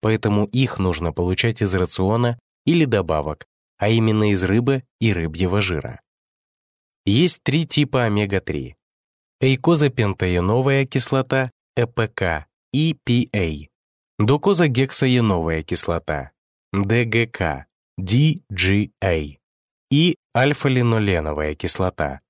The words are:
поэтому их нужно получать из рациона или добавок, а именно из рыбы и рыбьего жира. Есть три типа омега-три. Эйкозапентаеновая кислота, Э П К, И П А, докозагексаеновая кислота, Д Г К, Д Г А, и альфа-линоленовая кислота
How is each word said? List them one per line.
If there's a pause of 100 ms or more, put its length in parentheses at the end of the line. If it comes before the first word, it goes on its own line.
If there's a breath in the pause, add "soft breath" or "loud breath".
поэтому
их
нужно
получать
из
рациона (260)
или
добавок, (320)
а
именно
из
рыбы (160)
и
рыбьего
жира. (1040)
Есть
три
типа
омега-три. (640)
Эйкозапентаеновая
кислота, (240)
Э
П
К, (280)
И (100)
П (100)
А,
докозагексаеновая
кислота, (400)
Д
Г
К, (300)
Д
Г (100)
А, (760)
и (200)
альфа-линоленовая
кислота